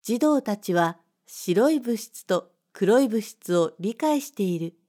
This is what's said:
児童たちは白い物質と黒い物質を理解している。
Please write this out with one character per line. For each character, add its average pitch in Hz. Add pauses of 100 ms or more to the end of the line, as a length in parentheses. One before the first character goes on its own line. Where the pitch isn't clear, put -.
児 226
童 302
た 208
ち 202
は 170 (280)
白 208
い 302
物 240
質 -
と - (180)
黒 214
い 269
物 220
質 -
を 165
理 208
解 302
し -
て -
い 180
る。 165 (140)